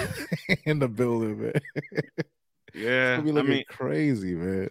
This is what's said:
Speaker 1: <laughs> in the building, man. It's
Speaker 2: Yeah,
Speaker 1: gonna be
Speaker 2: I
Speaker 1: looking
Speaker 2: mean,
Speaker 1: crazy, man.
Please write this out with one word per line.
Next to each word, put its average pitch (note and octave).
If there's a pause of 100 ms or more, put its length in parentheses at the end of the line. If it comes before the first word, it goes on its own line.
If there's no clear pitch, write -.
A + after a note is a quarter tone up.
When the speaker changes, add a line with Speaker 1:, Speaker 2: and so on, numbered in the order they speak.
(220)
Speaker 1:
<laughs> -
in D#3
the C3+
building, A2+
man. A2+
It's - (640)
Speaker 2:
Yeah, B2+
Speaker 1:
gonna D3+
be D3+
Speaker 2:
I -
Speaker 1:
looking C#3+
Speaker 2:
mean, C3+
Speaker 1:
crazy, C3
man. F#2+